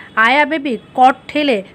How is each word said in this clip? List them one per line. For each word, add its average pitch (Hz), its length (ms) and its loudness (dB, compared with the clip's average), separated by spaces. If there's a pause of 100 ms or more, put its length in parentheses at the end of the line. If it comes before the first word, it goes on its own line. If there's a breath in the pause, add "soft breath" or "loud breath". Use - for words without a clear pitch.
(160 loud breath)
আয়া 254 300 2
বেবি 277 320 -6 (160)
কট 262 220 4 (120)
ঠেলে 277 360 -2 (120)